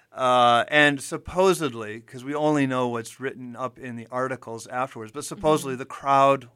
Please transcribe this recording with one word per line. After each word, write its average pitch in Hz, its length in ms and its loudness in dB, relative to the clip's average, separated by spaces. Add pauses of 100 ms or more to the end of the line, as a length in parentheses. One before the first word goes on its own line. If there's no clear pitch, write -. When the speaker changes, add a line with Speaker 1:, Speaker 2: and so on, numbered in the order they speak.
(140)
Speaker 1:
uh, 123 560 4
and 147 320 4
supposedly, 156 1000 -2
'cause 123 220 -18
we 143 120 -8
only 147 320 2
know 127 200 0
what's 117 320 -8
written 127 360 -10
up 123 240 -8
in 123 160 -12
the 113 160 -14
articles 123 560 -6
afterwards, 123 440 -8
but 147 140 -10
supposedly 151 480 0
Speaker 2:
Mm-hmm. 123 60 -8
Speaker 1:
the 131 60 -10
crowd 139 720 2